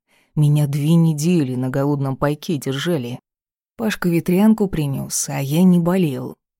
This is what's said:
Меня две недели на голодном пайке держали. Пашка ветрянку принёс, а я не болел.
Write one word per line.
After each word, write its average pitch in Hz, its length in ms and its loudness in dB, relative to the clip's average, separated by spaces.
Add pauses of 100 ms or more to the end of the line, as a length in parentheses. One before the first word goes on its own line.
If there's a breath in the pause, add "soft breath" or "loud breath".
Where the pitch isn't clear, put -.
(360)
Меня 147 300 4
две 147 300 0
недели 160 600 2
на 127 140 -2
голодном 139 460 -2
пайке 147 420 -4
держали. 135 640 -6 (580)
Пашка 208 320 -4
ветрянку 190 580 2
принёс, 139 600 -6
а 143 120 -6
я 151 220 2
не 180 160 6
болел. 165 560 -2 (240)